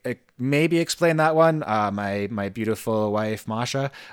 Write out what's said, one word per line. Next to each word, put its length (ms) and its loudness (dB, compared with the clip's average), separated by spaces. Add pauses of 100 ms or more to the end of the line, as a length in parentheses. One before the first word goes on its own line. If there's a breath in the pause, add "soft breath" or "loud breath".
uh, 80 -4 (240)
maybe 420 2
explained 400 2
that 160 4
one. 280 4
Uh, 280 0
my, 400 -2
my 160 -2
beautiful 640 -2
wife, 380 -4
Masha, 420 -4 (220 loud breath)